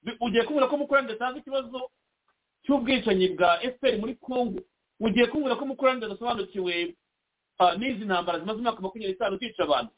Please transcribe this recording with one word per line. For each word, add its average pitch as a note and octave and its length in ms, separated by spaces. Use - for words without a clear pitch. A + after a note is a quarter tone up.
Bi-, A3+ 180
ugiye A#3 240
kubona C#4+ 220
ko D4 100
Mukura C#4+ 240
atazi B3 380
ikibazo B3+ 520
cy'ubwicanyi A3+ 720
bwa F3 280
F B3+ 160
P C4+ 80
R A3+ 100
muri A3+ 160
Congo. B3 460
Ugiye A3 260
kubona C4 300
ko C#4 100
Mukura C4 260
adasobanukiwe, G3 1000
ah, F3 180
n'izi A3 280
ntambara F3 340
zimaze G#3 200
imyaka A#3 220
makumyabiri F#3+ 320
n'itanu G3 260
zica - 260
abantu. C3 340